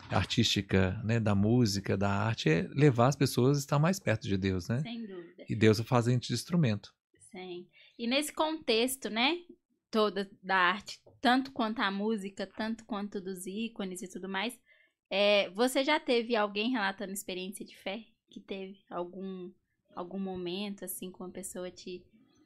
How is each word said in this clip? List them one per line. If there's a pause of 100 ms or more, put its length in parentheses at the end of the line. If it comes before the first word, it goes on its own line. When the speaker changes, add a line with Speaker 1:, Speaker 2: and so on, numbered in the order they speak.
(100)
Speaker 1:
artística,
né,
da
música,
da
arte,
é
levar
as
pessoas
a
estar
mais
perto
de
Deus,
né?
Speaker 2:
Sem
dúvida.
Speaker 1:
E
Deus
faz
a
gente
de
instrumento. (380)
Speaker 2:
Sim. (320)
E
nesse
contexto,
né, (540)
toda (140)
da
arte, (220)
tanto
quanto
a
música,
tanto
quanto
dos
ícones
e
tudo
mais, (560)
é,
você
já
teve
alguém
relatando
experiência
de
fé? (300)
Que
teve (140)
algum, (460)
algum
momento,
assim,
com
a
pessoa
te, (420)